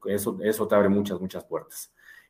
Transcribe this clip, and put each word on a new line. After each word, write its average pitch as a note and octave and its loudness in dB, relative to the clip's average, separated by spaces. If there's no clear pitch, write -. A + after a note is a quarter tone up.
Eso, G2+ -2
eso G#2+ 0
te - 4
abre G2+ 6
muchas, G2+ 0
muchas F#2 -8
puertas. - -10